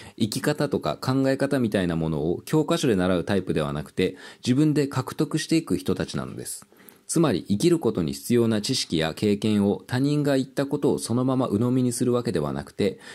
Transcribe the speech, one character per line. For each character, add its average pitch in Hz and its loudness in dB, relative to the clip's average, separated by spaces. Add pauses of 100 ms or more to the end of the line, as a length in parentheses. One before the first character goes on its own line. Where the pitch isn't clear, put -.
(160)
生 110 0
き 127 -4
方 147 0
と - -2
か - -2
考 135 0
え 135 0
方 139 0
み 117 0
た 104 2
い 90 0
な 85 0
も 80 0
の 76 0
を - -4
教 156 0
科 165 0
書 165 0
で 107 4
習 90 2
う 82 -2
タ 101 0
イ 92 0
プ 80 -4
で 80 0
は 71 -2
な 73 -6
く - -16
て、 90 0 (300)
自 123 2
分 147 4
で 143 0
獲 - -6
得 151 -2
し - -6
て 160 2
い 160 -2
く 92 0
人 - -2
た 80 -2
ち - -8
な 65 -4
の - -12
で 60 -10
す。 - -14 (400)
つ - 0
ま 160 4
り 80 0
生 101 2
き 156 2
る 165 4
こ 113 2
と 92 -2
に 71 -2
必 - 0
要 117 6
な 107 2
知 127 -2
識 - -2
や 78 0
経 101 2
験 104 2
を 101 0
他 127 -2
人 147 2
が 139 2
言 131 0
っ - -20
た 139 -2
こ 143 -2
と 143 2
を 139 0
そ - -4
の 127 2
ま 131 2
ま 131 2
鵜 101 0
呑 123 2
み 131 2
に 123 2
す 127 -2
る 123 2
わ 120 2
け 120 -4
で 82 0
は 71 -2
な 71 -4
く - -16
て、 - 0 (160)